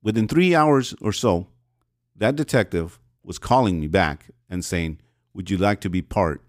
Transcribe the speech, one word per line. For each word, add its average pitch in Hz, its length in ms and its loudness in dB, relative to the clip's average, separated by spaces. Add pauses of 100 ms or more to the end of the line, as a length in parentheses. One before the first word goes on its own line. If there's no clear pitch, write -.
Within 110 260 0
three 175 260 4
hours 151 460 2
or 104 120 -2
so, 92 360 0 (680)
that 117 180 0
detective 98 600 -2 (240)
was - 160 -12
calling 110 420 2
me 76 60 -4
back 78 440 -2 (180)
and 90 160 -8
saying, 82 360 -6 (340)
"Would 95 160 -10
you 95 80 0
like 101 240 2
to 95 80 -4
be 90 120 -2
part? 82 460 -2